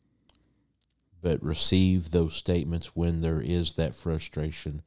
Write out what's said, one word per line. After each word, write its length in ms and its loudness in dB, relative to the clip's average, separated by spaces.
but 220 0
receive 680 4
those 240 2
statements 600 -2
when 260 0
there 200 0
is 320 -2
that 220 -2
frustration 920 -6